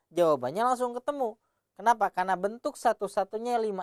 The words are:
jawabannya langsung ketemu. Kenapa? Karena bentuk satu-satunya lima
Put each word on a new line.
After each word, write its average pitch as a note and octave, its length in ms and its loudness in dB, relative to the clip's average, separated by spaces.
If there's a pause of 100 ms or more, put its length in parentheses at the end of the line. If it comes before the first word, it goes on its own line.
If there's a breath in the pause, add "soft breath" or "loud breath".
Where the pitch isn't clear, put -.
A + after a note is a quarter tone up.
(140)
jawabannya D#3 480 2
langsung B3 320 0
ketemu. B3+ 400 -4 (400)
Kenapa? G#3+ 320 2
Karena F#3 320 -2
bentuk A3+ 400 -6
satu-satunya A3 800 -2
lima G3+ 240 -4